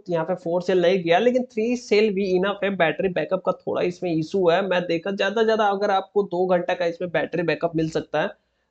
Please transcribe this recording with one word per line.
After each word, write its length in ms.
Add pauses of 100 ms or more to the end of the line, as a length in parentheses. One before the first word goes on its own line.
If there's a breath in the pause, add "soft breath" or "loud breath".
यहाँ 160
पे 100
फोर 260
सेल 200
नहीं 220
गया, 160
लेकिन 240
थ्री 340
सेल 360
भी 220
इनफ 280
है। 120
बैटरी 340
बैकअप 360
का 60
थोड़ा 320
इसमें 300
इशू 360
है, 180
मैं 200
देखा 240
ज़्यादा 320
ज़्यादा 240
अगर 240
आपको 340
दो 220
घंटा 260
का 120
इसमें 260
बैटरी 320
बैकअप 320
मिल 140
सकता 320
है, 160 (320)